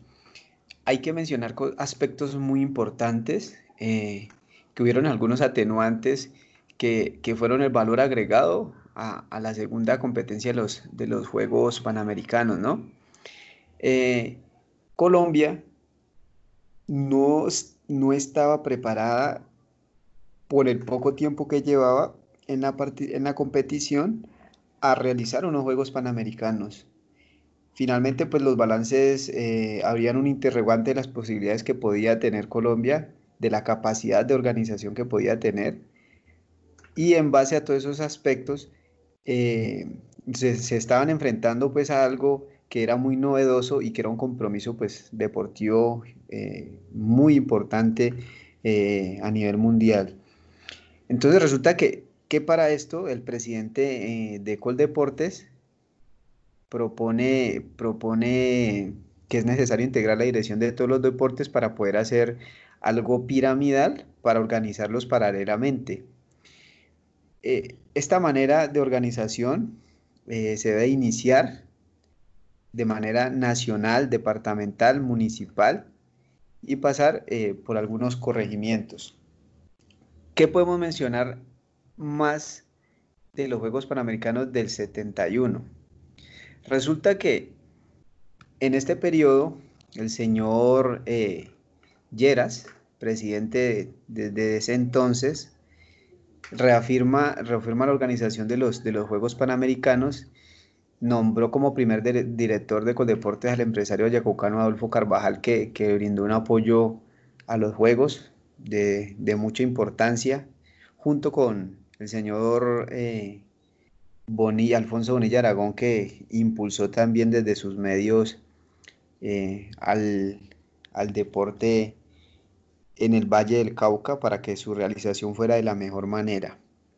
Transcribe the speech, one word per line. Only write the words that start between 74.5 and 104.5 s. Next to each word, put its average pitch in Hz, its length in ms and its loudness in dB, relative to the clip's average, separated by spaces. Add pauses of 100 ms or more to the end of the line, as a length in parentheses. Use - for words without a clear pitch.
municipal 113 840 0 (720)
y 139 140 -4
pasar, 143 500 2
eh, 107 300 -4
por 110 220 -4
algunos 113 380 -2
corregimientos. 107 1000 -4 (1200)
¿Qué 156 120 6
podemos 175 300 2
mencionar 127 600 -4 (580)
más 151 680 -4 (680)
de 139 140 -4
los 123 120 -4
Juegos 117 280 -4
Panamericanos 120 640 -4
del 113 180 -2
setenta 104 600 -4
y 110 100 0
uno? 113 240 -2 (1040)
Resulta 151 500 2
que 139 360 -2 (1080)
en 135 160 0
este 135 220 -2
periodo, 156 600 4 (380)
el 110 160 -6
señor, 117 960 2
eh, 107 420 -2 (640)
Lleras, 123 520 2 (320)
presidente 110 920 -2 (140)
de, 107 220 -8
desde 107 280 -2
ese 107 180 -2
entonces, 123 800 0 (1000)
reafirma, 123 840 4
reafirma 117 520 -2
la 139 60 2
organización 113 540 -2
de 120 100 -2
los, 127 260 -2
de 113 80 -4
los 104 160 -2
Juegos 107 260 -2
Panamericanos, 127 960 0 (720)
nombró 113 480 2
como 139 240 0
primer 113 300 0
dire-, 120 220 0 (100)
director 107 480 -2
de 120 100 0
Coldeportes 113 600 0
al 123 80 -2
empresario 104 460 0
yacucano 110 520 0